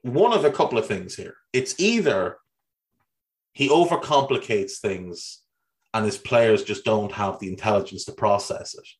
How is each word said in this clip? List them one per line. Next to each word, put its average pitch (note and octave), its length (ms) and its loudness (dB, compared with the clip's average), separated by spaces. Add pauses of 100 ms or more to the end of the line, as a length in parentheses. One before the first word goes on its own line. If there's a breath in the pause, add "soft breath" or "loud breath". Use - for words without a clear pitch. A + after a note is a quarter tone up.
one D3+ 320 4
of E3+ 140 2
a C#3+ 40 6
couple C#3 280 0
of G#2+ 80 -2
things F2+ 280 -8
here. - 220 -14 (160)
It's - 260 -2
either E3+ 600 0 (1120)
he C#3 160 -2
overcomplicates C3+ 1080 2
things F#2 640 -8 (500)
and A2 140 0
his G2+ 100 -2
players A2+ 480 4
just - 220 -6
don't G#2 260 0
have G2 280 -4
the G2 80 -8
intelligence G2 580 -2
to - 60 -14
process - 600 -2
it. - 140 -20 (120)